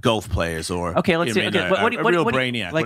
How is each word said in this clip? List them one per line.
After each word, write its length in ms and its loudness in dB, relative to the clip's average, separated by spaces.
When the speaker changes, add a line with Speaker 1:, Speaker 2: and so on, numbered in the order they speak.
Speaker 1:
golf 280 2
players 420 -2
or, 280 -2
Speaker 2:
Okay, 180 2
let's 120 0
Speaker 1:
you 60 -2
know, 80 2
Speaker 2:
see. 40 0
Speaker 1:
I 40 -2
mean, 60 -2
Speaker 2:
Okay, 120 0
Speaker 1:
a, 20 0
Speaker 2:
what, 120 2
what 40 2
Speaker 1:
a, 40 2
Speaker 2:
do 60 -4
you, 40 -4
Speaker 1:
a 40 -2
Speaker 2:
what, 100 4
Speaker 1:
real 100 2
Speaker 2:
what 100 0
do 60 2
you 120 -2
Speaker 1:
brainiac, 200 -4
Speaker 3:
Like, 0 -